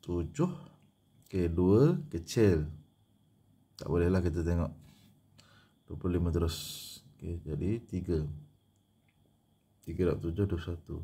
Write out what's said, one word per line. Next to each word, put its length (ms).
tujuh. 480
Okey, 240
dua 480
kecil. 560
Tak 80
bolehlah 320
kita 240
tengok 280
dua 80
puluh 240
lima 160
terus. 200
Okey, 240
jadi 480
tiga. 320
Tiga 240
darab 80
tujuh, 240
dua 160
puluh 80
satu. 360